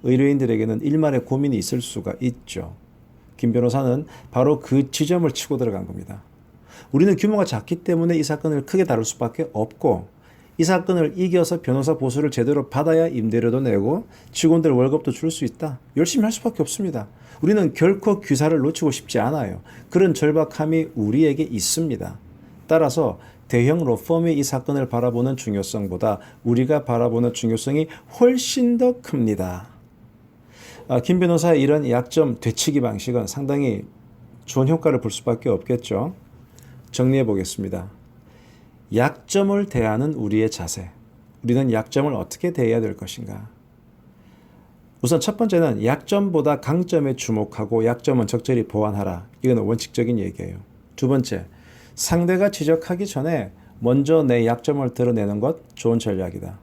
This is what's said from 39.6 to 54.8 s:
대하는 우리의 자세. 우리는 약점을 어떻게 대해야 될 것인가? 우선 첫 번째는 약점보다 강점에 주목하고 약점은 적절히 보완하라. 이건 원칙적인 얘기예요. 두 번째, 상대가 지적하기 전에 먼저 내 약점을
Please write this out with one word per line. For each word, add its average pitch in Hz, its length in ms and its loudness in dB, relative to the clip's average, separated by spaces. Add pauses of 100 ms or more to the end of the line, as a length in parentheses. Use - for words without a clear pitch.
대하는 123 460 0
우리의 110 380 0
자세. 87 400 -10 (520)
우리는 120 280 2
약점을 139 420 0
어떻게 - 380 -6
대해야 117 300 0
될 107 160 -6
것인가? 101 500 -14 (1500)
우선 127 180 2
첫 208 180 -2
번째는 165 480 2
약점보다 151 760 0
강점에 156 560 0
주목하고 110 720 -2
약점은 120 420 0
적절히 120 400 0
보완하라. 101 600 -2 (140)
이건 123 180 2
원칙적인 113 600 -2
얘기예요. 90 380 -8 (400)
두 131 100 0
번째, 123 380 0 (500)
상대가 180 560 2
지적하기 165 560 0
전에 139 460 -4 (260)
먼저 139 440 4
내 120 220 4
약점을 123 480 0